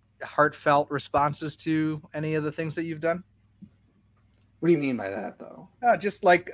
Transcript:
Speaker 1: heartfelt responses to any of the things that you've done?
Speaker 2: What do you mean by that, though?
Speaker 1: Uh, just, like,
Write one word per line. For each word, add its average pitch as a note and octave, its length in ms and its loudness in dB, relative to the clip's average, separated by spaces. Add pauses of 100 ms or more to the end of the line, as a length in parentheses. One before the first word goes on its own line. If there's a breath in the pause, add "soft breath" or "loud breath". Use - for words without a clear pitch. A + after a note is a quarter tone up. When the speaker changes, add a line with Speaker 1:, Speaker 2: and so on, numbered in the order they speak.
(220)
Speaker 1:
heartfelt D3 680 2
responses D3 640 -2
to D#3 460 -2 (100)
any D#3 220 -4
of D#3 100 -2
the D3+ 80 -4
things D#3+ 220 -6
that E3+ 100 -6
you've D#3+ 160 -8
done? E3+ 240 -2 (1300)
Speaker 2:
What D#3+ 80 -2
do E3+ 60 6
you E3 60 6
mean C3+ 200 -2
by G2 100 -6
that, G2 300 -8
though? - 320 -20 (120)
Speaker 1:
Uh, A#3+ 140 4
just, F#3+ 260 -6
like, F3+ 320 4